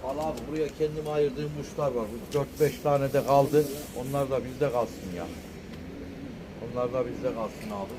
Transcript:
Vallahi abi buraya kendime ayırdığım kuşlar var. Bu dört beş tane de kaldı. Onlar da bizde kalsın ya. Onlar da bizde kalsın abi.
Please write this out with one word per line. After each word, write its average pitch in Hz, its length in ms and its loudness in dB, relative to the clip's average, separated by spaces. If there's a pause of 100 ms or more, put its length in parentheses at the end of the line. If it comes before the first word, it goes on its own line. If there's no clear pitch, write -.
Vallahi 147 200 -2
abi 123 120 -2 (120)
buraya 151 180 0
kendime 151 420 0
ayırdığım 147 480 2
kuşlar 139 340 -2
var. 117 200 0
Bu 117 220 -8
dört 139 260 0
beş 143 180 4
tane 139 340 4
de 127 140 4
kaldı. 139 380 8 (320)
Onlar 135 340 0
da 123 140 2
bizde 127 280 0
kalsın 101 440 0
ya. 85 100 -4 (1400)
Onlar 123 280 -2
da 127 140 2
bizde 123 280 -2
kalsın 107 360 -6
abi. 98 280 -6